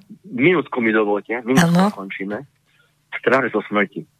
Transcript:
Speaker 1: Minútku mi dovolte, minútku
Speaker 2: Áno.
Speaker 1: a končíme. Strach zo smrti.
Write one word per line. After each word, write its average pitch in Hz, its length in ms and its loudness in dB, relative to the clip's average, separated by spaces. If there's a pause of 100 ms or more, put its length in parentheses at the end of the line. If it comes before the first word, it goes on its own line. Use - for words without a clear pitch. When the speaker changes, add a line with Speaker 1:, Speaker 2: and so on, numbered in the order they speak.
(260)
Speaker 1:
Minútku 139 560 0
mi 113 80 2
dovolte, 107 560 0
minútku 135 240 4
Speaker 2:
Áno. 185 240 4
Speaker 1:
a - 0 -
končíme. 196 560 -10 (640)
Strach 127 400 0
zo - 80 0
smrti. 98 480 -4 (100)